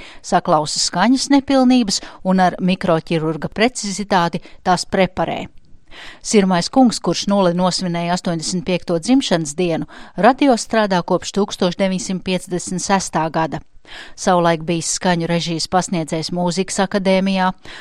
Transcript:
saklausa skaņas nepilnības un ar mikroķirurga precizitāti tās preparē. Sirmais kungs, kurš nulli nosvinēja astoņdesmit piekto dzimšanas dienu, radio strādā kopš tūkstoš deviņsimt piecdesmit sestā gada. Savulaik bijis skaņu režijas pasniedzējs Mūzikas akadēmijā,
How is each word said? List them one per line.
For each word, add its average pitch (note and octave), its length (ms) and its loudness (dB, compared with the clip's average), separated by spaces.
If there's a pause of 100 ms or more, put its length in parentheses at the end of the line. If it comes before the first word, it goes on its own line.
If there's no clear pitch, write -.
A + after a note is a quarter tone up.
(220)
saklausa E3 560 0
skaņas A#3+ 540 2
nepilnības B3+ 640 4 (220)
un F#3 180 2
ar F3+ 240 4
mikroķirurga E3 880 0
precizitāti G3 880 -2 (240)
tās - 240 0
preparē. F#3 640 -2 (720)
Sirmais F#3+ 520 2
kungs, B3+ 320 4
kurš - 240 -2
nulli F#3+ 320 2
nosvinēja F3 560 -2
astoņdesmit F3 480 -4
piekto F3 400 -2
dzimšanas E3 560 2
dienu, E3 320 -2 (220)
radio B3+ 420 4
strādā G#3 480 0
kopš - 320 -2
tūkstoš G3 460 -2
deviņsimt F#3 420 -2
piecdesmit F3+ 640 -4
sestā F3+ 400 0
gada. D#3+ 320 -4 (540)
Savulaik E3+ 500 2
bijis E3 300 -4
skaņu E3+ 380 0
režijas E3 400 -2
pasniedzējs E3 640 -2
Mūzikas F3 500 -2
akadēmijā, F#3+ 680 0 (280)